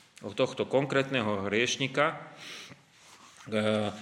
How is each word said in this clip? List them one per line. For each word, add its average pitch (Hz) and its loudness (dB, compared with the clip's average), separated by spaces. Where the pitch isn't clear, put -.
O 107 -8
tohto 123 0
konkrétneho 127 2
hriešnika, 135 2
e, - -4